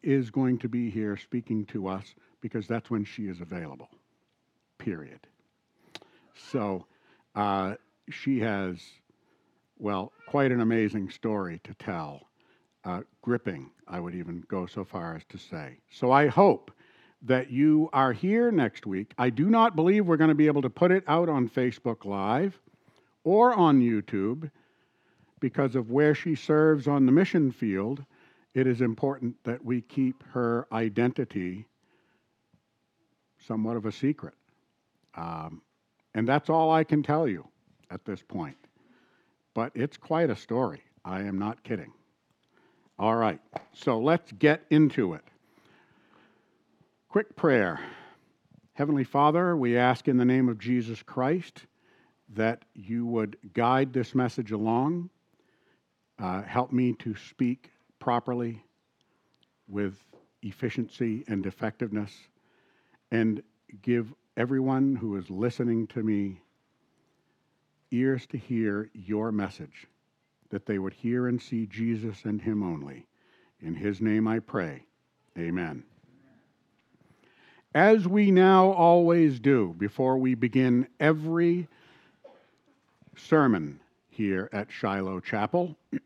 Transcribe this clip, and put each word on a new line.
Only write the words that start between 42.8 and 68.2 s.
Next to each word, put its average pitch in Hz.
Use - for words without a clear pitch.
All 110
right, 110
so 120
let's 156
get 151
into 135
it. -
Quick -
prayer. 104
Heavenly 143
Father, 160
we 120
ask 123
in 131
the 123
name 127
of 110
Jesus 117
Christ 147
that 113
you 113
would 110
guide 127
this 127
message 120
along, 127
uh, 92
help 127
me 123
to 107
speak -
properly 120
with 98
efficiency 113
and 98
effectiveness, 107
and 110
give 120
everyone 131
who 107
is 92
listening 113
to 117
me 101
ears 127